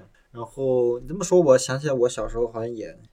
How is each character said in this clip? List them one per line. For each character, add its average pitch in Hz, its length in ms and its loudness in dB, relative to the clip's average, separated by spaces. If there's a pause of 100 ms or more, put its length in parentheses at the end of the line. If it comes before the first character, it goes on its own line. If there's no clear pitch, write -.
(340)
然 117 100 -10
后 123 540 0
你 127 80 -14
这 147 80 -10
么 196 80 -6
说， 180 180 4
我 139 160 8
想 131 220 0
起 147 80 -6
来 143 60 0
我 123 160 2
小 113 200 -6
时 113 80 -8
候 117 120 -2
好 113 100 -10
像 117 100 -6
也 110 300 -12 (140)